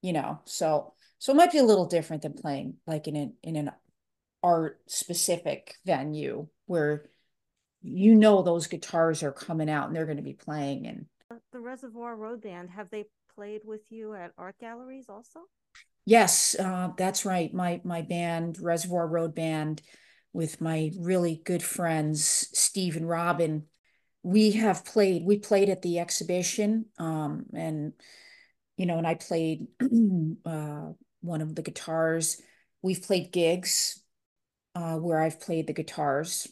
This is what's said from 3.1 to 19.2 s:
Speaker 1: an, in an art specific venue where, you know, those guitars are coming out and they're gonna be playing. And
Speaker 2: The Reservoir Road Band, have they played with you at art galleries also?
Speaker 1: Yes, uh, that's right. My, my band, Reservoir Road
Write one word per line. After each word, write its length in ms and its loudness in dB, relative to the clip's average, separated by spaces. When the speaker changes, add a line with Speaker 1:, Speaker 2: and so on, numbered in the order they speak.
Speaker 1:
an, 260 -6
in 140 -6
an 160 -4
art 440 2
specific 960 -4
venue 640 -4
where, 440 0
you 320 8
know, 280 10
those 260 2
guitars 540 0
are 100 -2
coming 360 -4
out 200 -2
and 80 -6
they're 100 -2
gonna 160 -6
be 100 -10
playing. 540 -6
And 200 -12
Speaker 2:
The 80 -16
Reservoir 560 -12
Road 260 -10
Band, 280 -14
have 200 -14
they 160 -10
played 300 -12
with 260 -14
you 240 -14
at 240 -14
art 220 -14
galleries 480 -16
also? 320 -20
Speaker 1:
Yes, 520 6
uh, 380 -2
that's 280 -2
right. 280 -2
My, 320 -2
my 180 -4
band, 580 -4
Reservoir 460 0
Road 280 -2